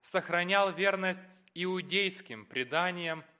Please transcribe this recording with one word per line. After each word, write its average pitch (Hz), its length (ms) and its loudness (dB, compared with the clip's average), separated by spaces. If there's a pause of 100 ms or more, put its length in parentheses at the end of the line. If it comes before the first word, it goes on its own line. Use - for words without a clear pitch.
сохранял 180 720 2
верность 185 480 0 (320)
иудейским 185 920 -2
преданиям 160 800 -2 (140)